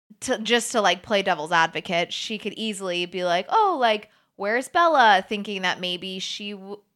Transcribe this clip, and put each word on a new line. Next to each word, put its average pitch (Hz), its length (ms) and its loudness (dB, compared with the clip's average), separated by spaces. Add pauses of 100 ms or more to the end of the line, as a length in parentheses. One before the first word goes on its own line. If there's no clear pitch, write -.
(200)
to, 254 180 -2
just 226 340 -2
to, 233 80 0
like, 185 240 2
play 202 180 0
devil's 170 300 -2
advocate, 170 600 0
she - 260 -8
could 196 160 -10
easily 185 520 -6
be 180 180 -8
like, 180 240 0
"Oh, 403 320 2
like, 214 300 0 (260)
where's 220 320 -2
Bella?" 277 600 6
Thinking 208 340 -6
that 180 180 -2
maybe 180 380 -8
she 208 340 -10
w-, 196 280 -14 (160)